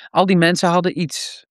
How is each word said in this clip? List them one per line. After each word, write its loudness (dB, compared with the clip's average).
al 2
die 2
mensen 2
hadden -2
iets, -10